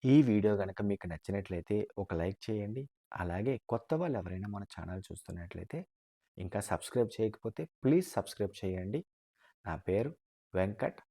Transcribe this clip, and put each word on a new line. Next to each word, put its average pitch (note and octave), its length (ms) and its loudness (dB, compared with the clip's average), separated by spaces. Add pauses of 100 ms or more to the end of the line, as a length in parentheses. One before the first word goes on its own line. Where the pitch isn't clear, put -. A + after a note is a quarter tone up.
ఈ C3 180 8
వీడియో G#2+ 340 6
గనక F#2+ 260 -2
మీకు G2+ 260 0
నచ్చినట్లయితే F2+ 680 -4 (220)
ఒక F#2+ 160 -4
లైక్ F2 280 -2
చేయండి. G#2+ 420 -4 (300)
అలాగే F#2+ 400 -2 (140)
కొత్త - 260 -2
వాళ్ళు D#3+ 240 0
ఎవరైనా F#2 300 -6
మన G2+ 220 -6
ఛానల్ F2 340 -8
చూస్తున్నట్లయితే, - 760 -10 (580)
ఇంకా F#2+ 240 -4
సబ్స్క్రైబ్ A2 500 0
చేయకపోతే A2 520 -2 (160)
ప్లీజ్ D#3+ 300 4
సబ్స్క్రైబ్ - 460 -2
చేయండి. F#2+ 440 -2 (680)
నా E2+ 160 -4
పేరు A2+ 300 2 (420)
వెంకట్. G2+ 580 0